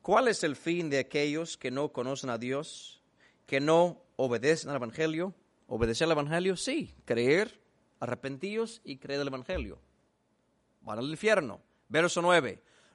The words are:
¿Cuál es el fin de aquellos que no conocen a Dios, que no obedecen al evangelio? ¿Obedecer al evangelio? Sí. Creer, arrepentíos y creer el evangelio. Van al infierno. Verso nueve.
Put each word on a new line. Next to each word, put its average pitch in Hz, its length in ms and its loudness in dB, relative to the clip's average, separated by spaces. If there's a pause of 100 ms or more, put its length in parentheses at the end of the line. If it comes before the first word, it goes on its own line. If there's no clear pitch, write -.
¿Cuál 233 280 4
es 202 160 0
el 151 100 0
fin 165 360 -4
de 139 100 2
aquellos 151 560 -2
que 127 160 -8
no 143 200 -4
conocen 131 380 -6
a 117 80 -4
Dios, 131 640 -8 (440)
que 135 120 0
no 165 420 4 (140)
obedecen 135 560 0
al 143 60 -4
evangelio? 160 580 -4 (320)
¿Obedecer 113 380 0
al 160 80 4
evangelio? 165 440 0
Sí. - 380 -4 (100)
Creer, 135 540 2 (400)
arrepentíos 139 880 -6
y 139 140 -12
creer 139 240 -4
el 139 60 -2
evangelio. 131 520 -8 (1000)
Van 110 180 -8
al 135 100 -4
infierno. 160 500 0 (280)
Verso 170 340 2
nueve. 165 400 4 (320)